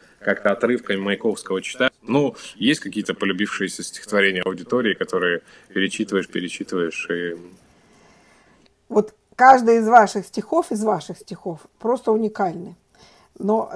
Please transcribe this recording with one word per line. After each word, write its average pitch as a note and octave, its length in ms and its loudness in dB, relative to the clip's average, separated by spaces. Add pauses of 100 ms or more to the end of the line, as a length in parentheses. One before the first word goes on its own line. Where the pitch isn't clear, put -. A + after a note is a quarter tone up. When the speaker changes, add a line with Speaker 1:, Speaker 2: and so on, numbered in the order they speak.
(200)
Speaker 1:
как-то - 320 0
отрывками A#2 480 -2
Маяковского G2 600 -4
читать. - 320 -2 (100)
Ну, C3 320 0 (220)
есть D3 240 0
какие-то G2 340 -6
полюбившиеся G2 680 -4
стихотворения G2 600 0
аудитории, F#2+ 520 -2
которые F2 480 -2 (320)
перечитываешь, F#2+ 540 -2
перечитываешь F2+ 840 -6
и F2 260 -6 (1500)
Speaker 2:
Вот - 260 0 (220)
каждый B3 420 8
из A3 100 2
ваших G#3+ 380 6
стихов, - 460 -2
из G#3+ 120 -4
ваших G3 340 -4
стихов E3+ 420 -12 (180)
просто A3+ 340 0
уникальный. G#3+ 640 -2 (640)
Но A3 360 0